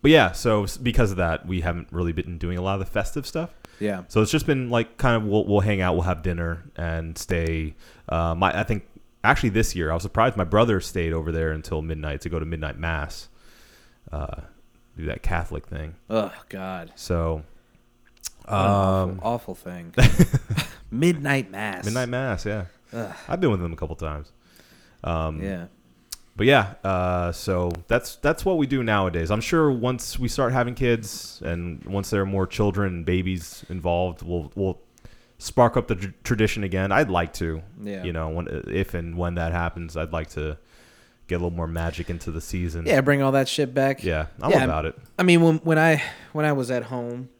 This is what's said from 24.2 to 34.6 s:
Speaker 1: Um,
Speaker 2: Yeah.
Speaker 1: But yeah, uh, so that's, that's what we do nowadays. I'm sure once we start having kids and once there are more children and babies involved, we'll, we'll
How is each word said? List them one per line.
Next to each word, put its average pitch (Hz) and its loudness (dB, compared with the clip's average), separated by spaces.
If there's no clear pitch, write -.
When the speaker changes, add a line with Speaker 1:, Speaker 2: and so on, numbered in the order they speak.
Speaker 1:
Um, 80 -2
Speaker 2:
Yeah. 92 -6
Speaker 1:
But 104 4
yeah, 110 4
uh, 90 0
so 90 -2
that's, - 0
that's - 0
what 190 2
we 147 2
do 131 0
nowadays. 92 2
I'm 110 2
sure 156 4
once 123 -2
we 127 0
start 123 0
having 123 0
kids 117 -2
and 85 -4
once 98 -4
there 101 2
are 98 2
more 98 0
children 101 0
and 85 -6
babies 87 -2
involved, 87 -2
we'll, 85 -6
we'll 95 -2